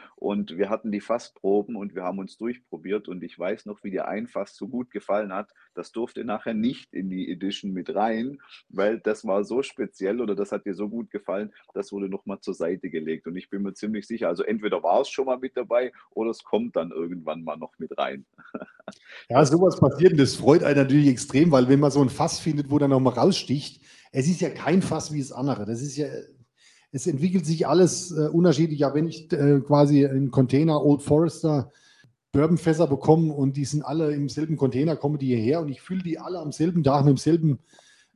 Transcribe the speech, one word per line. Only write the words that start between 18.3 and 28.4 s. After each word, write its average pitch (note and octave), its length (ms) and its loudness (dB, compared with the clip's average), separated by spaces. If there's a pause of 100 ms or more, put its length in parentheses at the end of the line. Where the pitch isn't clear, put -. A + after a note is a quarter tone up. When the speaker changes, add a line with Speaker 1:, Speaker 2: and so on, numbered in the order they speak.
Speaker 1:
<laughs> - 140 -14 (600)
Speaker 2:
Ja, C3+ 160 6
sowas E3+ 340 4
passiert E3 340 6
und D3+ 60 2
das C3 160 4
freut E3 280 6
einen C#3+ 140 4
natürlich C#3+ 300 6
extrem, C#3 440 4
weil B2+ 180 6
wenn C#3 100 8
man C#3+ 120 4
so C#3+ 100 4
ein B2+ 80 4
Fass - 300 -2
findet, D3 300 -2
wo C#3+ 100 2
dann C#3+ 100 2
noch C3+ 100 4
mal B2+ 120 4
raussticht, C3+ 680 0 (300)
es C3+ 160 0
ist F3 140 0
ja D#3+ 80 -2
kein F3 320 0
Fass D#3 320 -4
wie D3+ 60 -4
das C3 120 -6
andere. B2+ 340 -4
Das A2+ 160 -6
ist C#3 160 -10
ja, D3 100 -4 (840)
es C#3 160 -6
entwickelt E3+ 380 0
sich D#3+ 220 0
alles, E3+ 440 4
äh, D3+ 160 -2
unterschiedlich. D#3+ 520 2